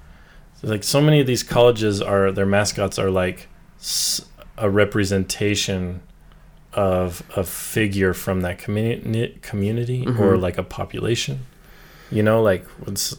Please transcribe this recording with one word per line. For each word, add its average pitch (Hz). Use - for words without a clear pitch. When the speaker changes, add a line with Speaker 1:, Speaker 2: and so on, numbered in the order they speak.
Speaker 1:
So, -
like, 107
so 139
many 151
of 135
these 123
colleges 110
are, 98
their 98
mascots 101
are, 101
like, 92
s-, -
a 110
representation 98
of 92
a 98
figure 98
from 92
that 87
communi-, 110
community 117
Speaker 2:
Mm-hmm. 120
Speaker 1:
or, 95
like, 90
a 90
population. 117
You 107
know, 110
like, 95
when 101
s-, -